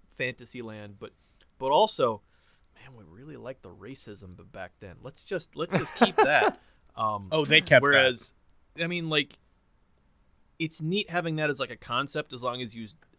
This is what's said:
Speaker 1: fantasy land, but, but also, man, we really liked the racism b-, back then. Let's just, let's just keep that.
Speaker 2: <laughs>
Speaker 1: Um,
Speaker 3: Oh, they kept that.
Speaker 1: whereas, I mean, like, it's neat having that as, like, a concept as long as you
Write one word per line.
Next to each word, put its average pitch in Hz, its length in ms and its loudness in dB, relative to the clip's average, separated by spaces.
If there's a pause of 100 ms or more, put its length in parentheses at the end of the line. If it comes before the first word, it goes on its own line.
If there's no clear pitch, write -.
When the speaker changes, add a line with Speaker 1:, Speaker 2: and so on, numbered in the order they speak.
(160)
Speaker 1:
fantasy 127 460 -6
land, 107 360 -14
but, - 140 -16 (460)
but 131 120 -2
also, 143 500 4 (560)
man, 131 200 -20
we 107 80 -20
really 120 320 -20
liked 120 260 -14
the 92 80 -16
racism 98 680 -12
b-, 95 140 -20
back 92 300 -14
then. 92 220 -16
Let's - 220 -14
just, - 320 -8
let's 170 220 -4
just - 180 -6
keep 208 200 2
that. 262 480 4
Speaker 2:
<laughs> - 60 -20 (260)
Speaker 1:
Um, 107 340 -4
Speaker 3:
Oh, 156 140 2
they 151 160 8
kept - 100 -2
that. 131 120 10
Speaker 1:
whereas, 135 520 4 (480)
I 165 60 -4
mean, 170 200 -4
like, 151 300 0 (1200)
it's 160 240 -4
neat 185 280 -2
having 165 260 -2
that 151 120 -2
as, 139 120 -2
like, 123 100 -6
a 113 60 -14
concept 143 560 -4
as 120 100 -12
long 123 180 -4
as 117 140 -8
you 113 140 -12 (300)